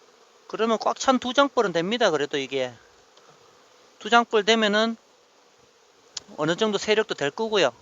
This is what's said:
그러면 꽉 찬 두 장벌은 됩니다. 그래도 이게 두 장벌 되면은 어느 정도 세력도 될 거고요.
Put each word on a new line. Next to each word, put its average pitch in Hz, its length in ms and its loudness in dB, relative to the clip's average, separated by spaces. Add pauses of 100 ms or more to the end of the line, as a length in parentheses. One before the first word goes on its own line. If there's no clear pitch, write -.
(480)
그러면 214 320 -2
꽉 - 200 -2
찬 254 200 2
두 247 140 -8
장벌은 254 380 2
됩니다. 190 400 0
그래도 147 260 -2
이게 131 360 -6 (1300)
두 208 100 -12
장벌 233 340 4
되면은 220 540 2 (1400)
어느 156 180 0
정도 208 220 0
세력도 214 380 -2
될 143 160 -4
거고요. 208 400 0 (100)